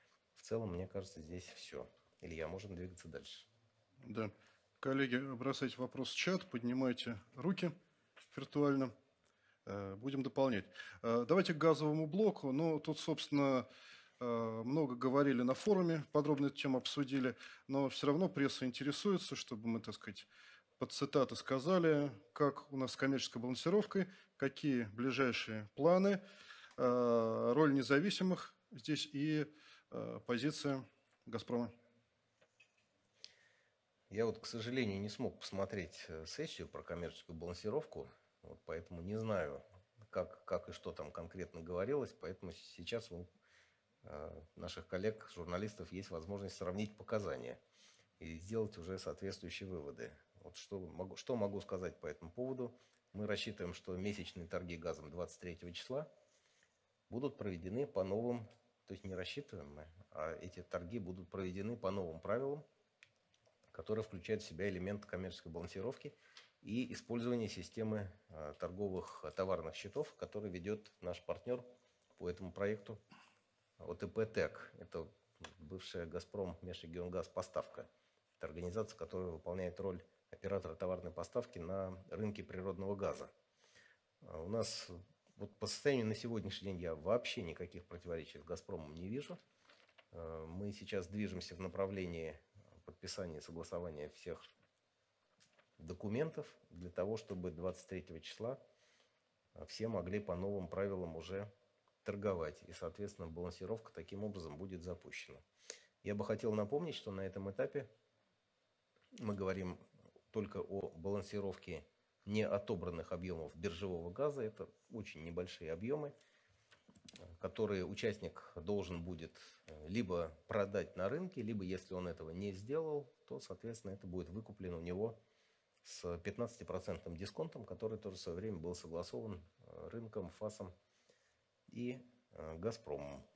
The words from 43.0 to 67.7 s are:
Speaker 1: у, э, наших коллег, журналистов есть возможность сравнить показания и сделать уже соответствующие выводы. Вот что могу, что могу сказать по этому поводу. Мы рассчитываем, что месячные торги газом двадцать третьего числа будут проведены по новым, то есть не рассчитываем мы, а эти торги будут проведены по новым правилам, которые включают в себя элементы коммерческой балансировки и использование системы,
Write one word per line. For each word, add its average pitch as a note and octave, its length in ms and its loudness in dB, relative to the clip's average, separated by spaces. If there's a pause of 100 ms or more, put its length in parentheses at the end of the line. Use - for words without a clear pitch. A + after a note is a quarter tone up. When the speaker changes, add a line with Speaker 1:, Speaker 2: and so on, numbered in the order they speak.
Speaker 1:
у, F2 160 -8 (760)
э, D2+ 380 -10 (140)
наших F2 320 -10
коллег, G2+ 480 -2
журналистов F2+ 560 -4
есть F#2+ 180 -8
возможность F#2+ 460 -6
сравнить G2 400 -2
показания C#2 640 -2 (600)
и D#2+ 180 -8
сделать G#2 400 -2
уже F2+ 200 -4
соответствующие F#2 720 -6
выводы. C#2+ 460 -6 (280)
Вот - 140 -18
что - 240 -6
могу, F2+ 380 -6
что - 180 0
могу G#2 240 2
сказать F#2 400 -4
по E2 80 -6
этому D#2+ 240 -6
поводу. B2+ 420 -2 (380)
Мы G#2 160 -2
рассчитываем, G2 460 0
что F2+ 240 -6
месячные F#2 500 -2
торги F2 300 -2
газом D#2+ 340 -4
двадцать E2+ 300 -6
третьего F2 320 -8
числа C#3 360 -4 (1000)
будут B2+ 280 -2
проведены F#2+ 480 -2
по F#2+ 200 2
новым, A2+ 420 2 (400)
то G2 60 -8
есть F2+ 100 -10
не F#2+ 120 -4
рассчитываем F2+ 600 -6
мы, D2+ 120 -12 (240)
а D#2+ 240 -2
эти F2+ 280 -10
торги F2 340 -4
будут F#2 320 -6
проведены G2 460 -2
по G2 160 0
новым E2+ 300 -2
правилам, C3+ 440 0 (1080)
которые A2 320 -2
включают G2+ 360 -2
в - 60 -10
себя F2+ 220 -2
элементы G2 380 -2
коммерческой F2+ 440 -6
балансировки F#2+ 640 -6 (480)
и B2 320 0
использование A#2 560 0
системы, G#2 600 -2 (200)